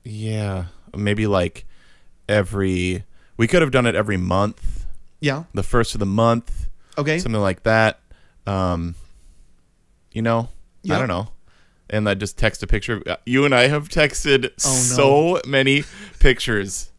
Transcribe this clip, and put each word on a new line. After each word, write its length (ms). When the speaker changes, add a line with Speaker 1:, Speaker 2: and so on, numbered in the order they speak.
Speaker 1:
Yeah, 600
maybe, 320
like, 380
every, 760
we 100
could 140
have 100
done 140
it 100
every 220
month. 680
Speaker 2:
Yeah. 240
Speaker 1:
The 100
first 320
of 40
the 60
month. 640
Speaker 2:
Okay. 220
Speaker 1:
Something 220
like 220
that. 360
Um, 480
you 100
know, 200
I 60
Speaker 2:
Yeah. 160
Speaker 1:
don't 80
know. 220
And 200
I 60
just 220
text 260
a 40
picture 300
of, 100
uh, 180
you 200
and 80
I 140
have 220
texted 560
Speaker 2:
Oh, 40
no. 720
Speaker 1:
so 60
many 360
pictures 800